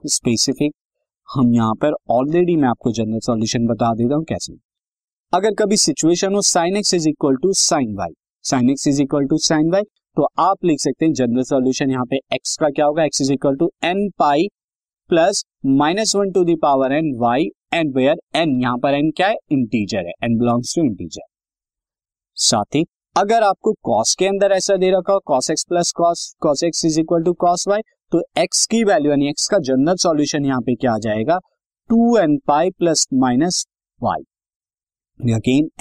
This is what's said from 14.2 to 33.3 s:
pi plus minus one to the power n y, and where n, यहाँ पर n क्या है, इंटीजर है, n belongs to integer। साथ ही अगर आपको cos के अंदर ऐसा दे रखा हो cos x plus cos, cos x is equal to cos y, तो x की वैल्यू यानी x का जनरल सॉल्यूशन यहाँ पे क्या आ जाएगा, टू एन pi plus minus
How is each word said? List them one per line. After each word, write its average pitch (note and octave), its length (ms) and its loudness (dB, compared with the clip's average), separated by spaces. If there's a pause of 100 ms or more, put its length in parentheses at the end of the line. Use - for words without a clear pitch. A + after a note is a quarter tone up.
pi D3 260 2 (640)
plus F3 340 2 (360)
minus G3 360 0
one G3 200 -2
to F3+ 140 4
the D#3+ 160 0
power C3+ 260 2
n D3+ 300 -2
y, A#2+ 160 2 (360)
and D#3 220 -2
where C3+ 220 2 (180)
n, D3 260 0
यहाँ B2 160 -2
पर C#3 220 0
n D#3 160 0
क्या F#3 120 0
है, A3+ 80 -2 (160)
इंटीजर A2 540 -2
है, E2+ 60 -10 (120)
n A#2 180 0
belongs A#2+ 340 -2
to E3 100 2
integer। F2+ 400 -8 (1120)
साथ - 380 0
ही D#3 100 0 (320)
अगर G#3+ 260 2
आपको G3+ 300 0 (160)
cos - 260 0
के F#3 120 0
अंदर G3 260 0
ऐसा F#3+ 240 0
दे F#3 140 2
रखा F#3+ 220 0
हो G3 160 2
cos C3 220 0
x D#3 180 -2
plus F3 300 -2
cos, E3+ 260 0 (200)
cos D3 200 0
x E3+ 220 -2
is D#3 140 0
equal E3+ 260 0
to F3+ 60 4 (120)
cos F3 240 2
y, G3+ 120 0 (320)
तो E3+ 100 2 (160)
x - 320 0
की A3+ 140 2
वैल्यू D#3 260 2
यानी C#3+ 220 2
x - 180 -6
का G3 80 2 (100)
जनरल C#3 280 2
सॉल्यूशन D3 480 0
यहाँ C3+ 160 -2
पे B2 140 -2
क्या A#2+ 200 0
आ A2 40 -2
जाएगा, A2 400 -2 (520)
टू A#3 260 4
एन D3+ 200 4 (140)
pi D3+ 140 2 (180)
plus D#3+ 220 2 (180)
minus C3 380 0 (400)